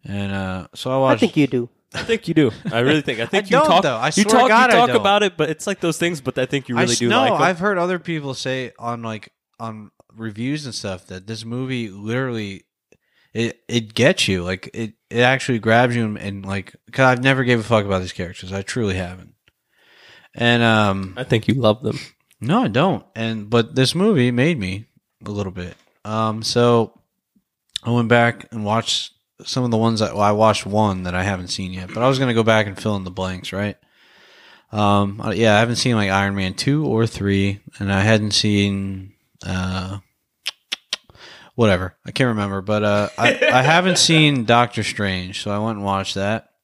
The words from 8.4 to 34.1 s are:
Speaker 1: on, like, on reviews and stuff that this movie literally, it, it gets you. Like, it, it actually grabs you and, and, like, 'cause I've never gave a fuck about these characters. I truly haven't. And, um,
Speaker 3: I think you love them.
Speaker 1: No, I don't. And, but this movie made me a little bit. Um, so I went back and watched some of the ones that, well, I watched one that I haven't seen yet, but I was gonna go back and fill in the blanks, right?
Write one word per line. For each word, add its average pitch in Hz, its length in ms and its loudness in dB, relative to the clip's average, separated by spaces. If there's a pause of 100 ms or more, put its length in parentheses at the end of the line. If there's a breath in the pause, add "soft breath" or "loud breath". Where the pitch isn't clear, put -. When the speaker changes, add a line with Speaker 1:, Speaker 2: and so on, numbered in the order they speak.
Speaker 1:
on, 117 240 -8
like, 110 300 -10 (260)
on 110 320 -12 (240)
reviews 113 500 -6
and 117 100 -10
stuff 95 340 -8
that 92 180 -14
this 110 180 -10
movie 123 440 -6
literally, 107 760 -6 (680)
it, 113 340 -4
it 113 260 -4
gets 139 340 2
you. 90 160 -2
Like, 92 280 -6
it, 113 220 -8 (160)
it 117 100 -2
actually 127 380 0
grabs 120 380 2
you 117 80 0
and, 107 140 -6
and, 98 280 -10
like, 98 300 -8 (160)
'cause 135 120 2
I've 127 180 2
never 131 200 2
gave 120 160 2
a 107 60 -4
fuck 107 200 2
about 95 160 0
these 90 120 -8
characters. 92 400 -10
I 98 100 -6
truly 104 320 -4
haven't. 90 400 -10 (1000 soft breath)
And, 120 280 2
um, 101 540 2
Speaker 3:
I 127 80 -6
think - 240 0
you 110 60 2
love 117 280 2
them. 110 160 -4 (420)
Speaker 1:
No, 180 220 0
I 196 60 0
don't. 131 360 0 (120)
And, 110 340 -6
but 117 240 2
this 131 200 2
movie 170 360 2
made 135 280 0
me 95 260 -6 (400)
a 104 60 -10
little 101 200 -6
bit. 90 240 -12 (300)
Um, 110 380 -4
so 120 580 2 (840)
I 117 80 -6
went 120 180 0
back 117 440 2
and 110 120 -8
watched - 500 -2 (300)
some 127 200 -4
of 120 60 -2
the 113 60 2
ones 113 240 2
that, 104 140 -2
well, 104 80 0
I 104 100 4
watched 107 340 4
one 98 380 0
that 90 100 -6
I 92 80 -2
haven't 92 260 -4
seen 92 240 -8
yet, 92 200 -12
but 113 100 -4
I 131 60 4
was 135 100 2
gonna 127 160 0
go 113 80 2
back 110 240 4
and 95 140 -10
fill 107 160 -2
in 95 80 -6
the 90 60 -10
blanks, 92 420 -8
right? 101 240 -6 (920 soft breath)